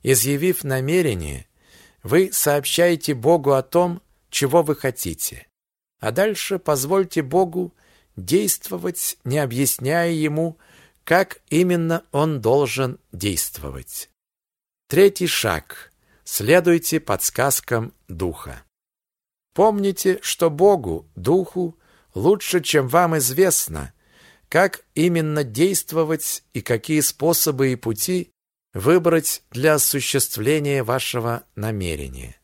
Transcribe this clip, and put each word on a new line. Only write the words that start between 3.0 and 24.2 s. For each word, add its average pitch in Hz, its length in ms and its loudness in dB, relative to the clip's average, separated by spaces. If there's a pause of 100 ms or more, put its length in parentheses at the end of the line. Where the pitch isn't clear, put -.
Богу 139 380 2
о 135 100 4
том, 175 400 0 (300)
чего 139 320 2
вы 147 120 0
хотите. - 720 -6 (520)
А 110 120 -4
дальше 196 460 -2
позвольте 165 640 0
Богу 175 540 -2 (400)
действовать, 175 1080 -4
не 127 140 -2
объясняя 139 720 0
ему, 160 480 -2 (460)
как - 460 0
именно 165 640 2
он 147 300 0
должен 127 580 2 (120)
действовать. 73 960 -6 (800)
Третий 185 400 4
шаг. - 640 -4 (320)
Следуйте 160 760 2
подсказкам 117 960 -2 (140)
Духа. 82 560 -8 (880)
Помните, 196 680 2
что - 280 0
Богу, 143 680 2
Духу, 92 640 -2 (380)
лучше, 180 460 2
чем 139 260 2
вам 165 300 4
известно, 127 760 0 (560)